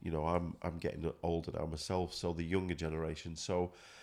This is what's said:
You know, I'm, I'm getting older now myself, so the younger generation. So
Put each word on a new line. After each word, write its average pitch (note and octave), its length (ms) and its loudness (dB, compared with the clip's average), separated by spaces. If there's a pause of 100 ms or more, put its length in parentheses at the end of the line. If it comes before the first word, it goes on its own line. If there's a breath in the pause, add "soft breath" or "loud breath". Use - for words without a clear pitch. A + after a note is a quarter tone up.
You E2 120 -2
know, D#2 120 2
I'm, E2+ 380 2
I'm E2 160 -2
getting D#2+ 340 -2 (100)
older E2 320 0
now D#2 120 0
myself, E2+ 480 0
so F2 180 0
the E2 100 0
younger F2+ 320 2
generation. D#2+ 600 -2
So F2+ 360 2 (300 loud breath)